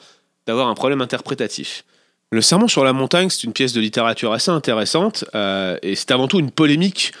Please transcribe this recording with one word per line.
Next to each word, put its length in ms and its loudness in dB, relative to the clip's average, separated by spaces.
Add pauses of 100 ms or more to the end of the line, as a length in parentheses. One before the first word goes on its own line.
(480)
d'avoir 200 0
un 80 -2
problème 260 0
interprétatif. 840 -6 (460)
Le 100 0
Sermon 260 4
sur 160 2
la 100 4
montagne, 360 2
c'est 160 -6
une 80 -6
pièce 200 -2
de 60 0
littérature 540 0
assez 180 0
intéressante, 840 0
euh, 480 -2
et 140 -2
c'est 160 -4
avant 160 2
tout 120 2
une 120 0
polémique 680 2